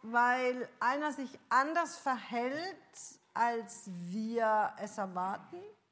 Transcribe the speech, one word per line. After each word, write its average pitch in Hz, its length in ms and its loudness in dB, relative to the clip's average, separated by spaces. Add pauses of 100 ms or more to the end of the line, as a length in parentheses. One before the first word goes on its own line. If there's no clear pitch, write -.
weil 247 640 2 (120)
einer 285 320 2
sich 262 260 -8 (120)
anders 302 480 2
verhält, 262 1200 -4 (160)
als 226 500 0
wir 214 960 2
es 208 160 -6
erwarten? 190 640 -4 (300)